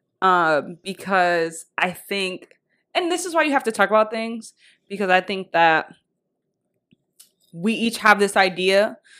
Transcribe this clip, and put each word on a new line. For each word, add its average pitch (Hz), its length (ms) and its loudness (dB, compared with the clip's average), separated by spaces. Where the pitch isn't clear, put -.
um, 170 600 2
because 175 840 -2
I 180 140 0
think, 190 640 -8
and 349 160 -2
this 349 140 -4
is 339 100 -8
why 320 80 2
you 302 80 -2
have 269 120 0
to - 80 -4
talk 285 180 0
about 214 220 2
things, 226 420 -10
because 202 200 -4
I 185 120 4
think 190 300 -8
that 165 420 2
we 175 200 -2
each 226 260 -4
have 208 200 6
this 202 160 0
idea 190 600 2